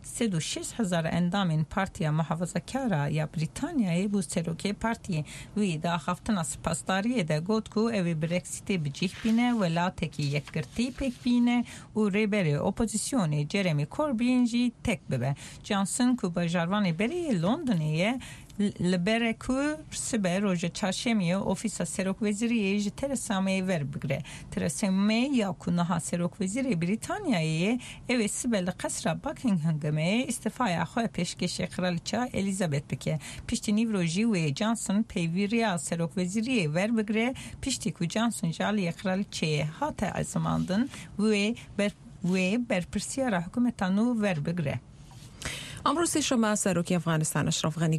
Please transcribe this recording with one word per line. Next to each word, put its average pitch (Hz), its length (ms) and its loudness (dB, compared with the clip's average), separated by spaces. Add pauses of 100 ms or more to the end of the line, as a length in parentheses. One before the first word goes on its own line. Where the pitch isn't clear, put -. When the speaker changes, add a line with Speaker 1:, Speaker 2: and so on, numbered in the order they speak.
Speaker 1:
sed - 300 -2
û 160 80 2
şêst - 380 -6
hezar 180 260 0
endamên 175 600 2
Partiya 175 480 -2
Muhafazakara 165 960 0
ya 151 180 0
Brîtanyayê 196 840 0
bu 202 60 2
Serokê 175 560 -2
Partiyê 214 500 -2 (300)
wî 180 280 0
di 170 80 0
axaftina 175 500 0
spasdariyê 190 880 0
de 156 100 2
got 214 300 0
ku 220 240 2
ew 180 200 2
ê 156 100 -2
Brexitê 175 640 -2
bicih 147 400 -2
bîne, 233 280 4
welatekî 170 680 0
yekgirtî 147 640 -2 (120)
pêk 269 140 -2 (120)
bîne 240 400 4 (320)
û 214 40 2 (140)
rêberê 202 440 2
opozisyonê 196 920 0
Jeremy 165 380 2
Corbyn 247 580 2
jî 240 280 2 (120)
tek 196 260 0
bibe. 131 240 0 (300)
Johnson 240 520 2
ku 202 100 -2
bajarvanê 175 720 2
berê 240 440 0
Londonê 180 560 2
ye, 220 220 2 (420)
li 180 460 2
bere 226 320 2
ku 262 240 0 (280)
sibe 190 520 0
roja 180 260 0
çarşemiyê 190 680 0
ofîsa 196 500 -2
Serok 190 320 -2
Wezîriyê 208 600 2
ji 202 120 0
Theresa 240 500 -2
May 190 180 2
werbigre. 151 640 -2 (280)
Theresa 185 400 0
May 220 460 2
ya 196 160 2
ku 175 240 -2
niha 170 240 2
Serok 175 400 -2
Wezîrê 233 400 0
Brîtanyayê 196 800 0
ye, 233 160 2 (300)
ew 240 160 2
ê 202 40 0
sibe 208 380 0
li 185 60 -2 (100)
qesra 294 300 -2 (120)
Buckinghamê 170 1000 0
îstîfaya 214 560 -2
xwe - 240 -2
pêşkêşê - 600 -4
Kraliça 185 640 -2
Elizabeth 190 580 -2
bike. 156 280 -2 (280)
Piştî 214 300 0
nîv 226 160 2
rojî 180 300 0
wê 170 360 2
Johnson 214 440 2
peyvîriya 196 760 0
Serok 170 380 -2
Wezîriyê 214 480 2
werbigre, 220 680 2 (280)
piştî 233 300 -2
ku - 120 -2
Johnson 214 460 0
ji 170 120 -2
aliyê 190 300 2
Kraliçeyê 180 720 0
hate 196 560 -2
ezimandin, 165 680 0 (280)
wê 214 380 2 (220)
ber-, 202 140 2 (320)
wê 185 440 2
berpirsiyara 196 800 0
hikûmeta 240 400 0
nû 214 280 4
werbigre. 170 640 0 (1080)
Speaker 2:
ئەمڕۆ 320 280 4
سێشەممە 233 380 4 (120)
سەرۆکی 175 320 2
ئەفغانستان 156 520 2
ئەشرەف 160 320 0
غەنی 160 180 2